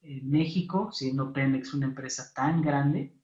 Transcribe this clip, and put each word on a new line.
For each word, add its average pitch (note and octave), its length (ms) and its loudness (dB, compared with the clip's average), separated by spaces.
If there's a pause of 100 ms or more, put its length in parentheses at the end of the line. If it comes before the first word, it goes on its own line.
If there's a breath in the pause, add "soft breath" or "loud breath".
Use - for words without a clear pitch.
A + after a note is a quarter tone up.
eh, C#3 220 -10
México, E3 680 0
siendo C3 400 -2
Pemex C3+ 420 0
una C#3 120 0
empresa C3 480 -8
tan D#3 280 2
grande D3 600 2